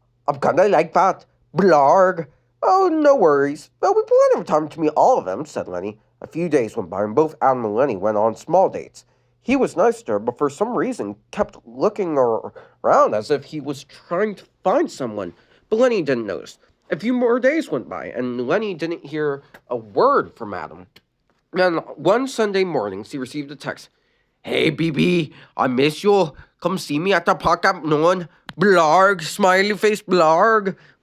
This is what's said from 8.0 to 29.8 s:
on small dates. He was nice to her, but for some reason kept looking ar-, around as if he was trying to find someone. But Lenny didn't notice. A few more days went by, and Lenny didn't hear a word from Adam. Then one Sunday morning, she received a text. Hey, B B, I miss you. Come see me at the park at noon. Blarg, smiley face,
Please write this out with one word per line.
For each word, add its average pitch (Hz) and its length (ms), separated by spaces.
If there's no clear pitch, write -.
on 110 200
small 175 320
dates. - 360
He 262 160
was 226 200
nice 226 260
to - 100
her, 104 80
but 117 180
for 147 100
some 208 280
reason 143 400
kept - 240
looking 156 500
ar-, 117 360
around 185 300
as 107 160
if 139 160
he 156 140
was 139 240
trying 196 520
to - 80
find 254 280
someone. 104 440
But 220 120
Lenny 233 220
didn't 127 240
notice. - 320
A 180 80
few 214 140
more 247 280
days 277 300
went 123 180
by, 80 180
and 123 400
Lenny 196 280
didn't 165 320
hear 143 360
a 123 80
word 123 600
from 104 180
Adam. 82 320
Then 180 260
one 214 320
Sunday 208 360
morning, 117 380
she 127 160
received 139 320
a 147 60
text. - 320
Hey, 131 280
B 160 200
B, 160 420
I 120 100
miss 135 380
you. 190 300
Come 180 180
see 147 200
me 180 140
at 170 140
the 196 80
park 170 300
at 185 200
noon. 160 440
Blarg, 180 640
smiley 190 540
face, 214 260